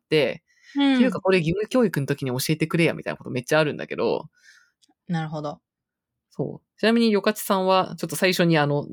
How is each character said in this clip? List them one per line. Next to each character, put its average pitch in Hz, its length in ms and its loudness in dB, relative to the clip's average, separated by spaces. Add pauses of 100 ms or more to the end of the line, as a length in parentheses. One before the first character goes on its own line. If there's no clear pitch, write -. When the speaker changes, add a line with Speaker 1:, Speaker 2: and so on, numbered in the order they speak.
Speaker 1:
て、 147 340 0 (320)
Speaker 2:
う 277 80 2
ん。 277 120 4
Speaker 1:
っ - 20 2
て 247 60 6
い 254 40 4
う - 20 0
か - 120 -6
こ 190 100 0
れ 185 80 4
義 160 120 0
務 403 160 -2
教 254 180 2
育 165 160 0
の 139 40 -2
時 139 200 -2
に 131 60 -2
教 123 60 -2 (120)
え 156 80 0
て 160 100 -2
く 170 100 -2
れ 170 80 4
や、 139 80 2
み - 100 -12
た - 80 -8
い - 20 -4
な - 40 -12
こ - 60 -18
と - 80 -10
め 131 80 -4
っ 123 40 -6
ち - 120 0
ゃ 156 40 4
あ 160 40 4
る 143 100 -2
ん - 40 -12
だ - 100 -10
け - 80 -10
ど。 95 340 -2 (800)
Speaker 2:
な 165 160 -4
る 156 60 -8
ほ 156 120 -8
ど。 147 180 -10 (760)
Speaker 1:
そ - 300 -6
う。 - 20 -20 (120)
ち - 40 -6
な 233 100 4
み 233 80 4
に、 226 100 4
よ 196 100 2
か 214 120 0
ち - 80 -12
さ - 140 -2
ん 185 120 0
は、 185 280 0
ち 175 100 -8
ょ - 20 -2
っ - 20 -8
と 151 60 -8
最 185 180 2
初 180 100 2
に 165 140 4
あ 147 80 2
の、 143 280 -2